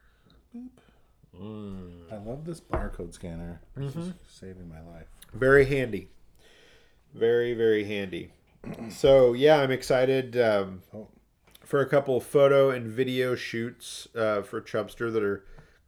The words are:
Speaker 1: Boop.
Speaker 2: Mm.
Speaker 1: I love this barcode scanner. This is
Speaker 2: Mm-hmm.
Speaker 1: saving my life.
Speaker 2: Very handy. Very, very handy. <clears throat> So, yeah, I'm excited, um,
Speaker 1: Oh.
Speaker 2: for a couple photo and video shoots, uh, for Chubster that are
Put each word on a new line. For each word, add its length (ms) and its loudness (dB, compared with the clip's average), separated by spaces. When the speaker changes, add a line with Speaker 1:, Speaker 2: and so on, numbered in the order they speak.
Speaker 1:
Boop. 140 -18
Speaker 2:
Mm. 760 -16
Speaker 1:
I 40 -12
love 280 -14
this 160 -14
barcode 520 -10
scanner. 460 -14
This 180 -10
is 120 -10
Speaker 2:
Mm-hmm. 60 -10
Speaker 1:
saving 440 -20
my 120 -18
life. 260 -20
Speaker 2:
Very 320 6
handy. 420 -4
Very, 400 2
very 300 2
handy. 480 -8
<clears throat> 260 -14
So, 440 6
yeah, 260 6
I'm 120 2
excited, 640 0
um, 440 2
Speaker 1:
Oh. 160 -16
Speaker 2:
for 220 -2
a 80 0
couple 320 0
photo 500 4
and 160 -6
video 480 -2
shoots, 800 -10
uh, 280 0
for 180 -10
Chubster 500 -6
that 120 0
are 200 -4